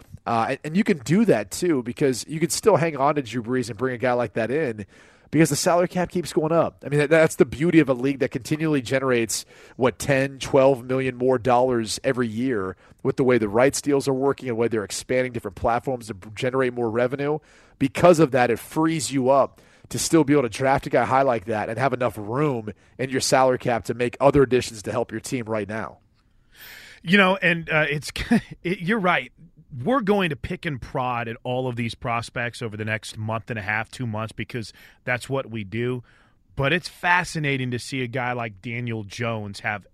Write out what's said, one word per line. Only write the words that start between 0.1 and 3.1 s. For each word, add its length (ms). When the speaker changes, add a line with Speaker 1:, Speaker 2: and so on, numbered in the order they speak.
Speaker 1:
Uh, 220
and, 140
and 140
you 60
can 160
do 260
that, 240
too, 320
because 460
you 120
can 120
still 240
hang 200
on 200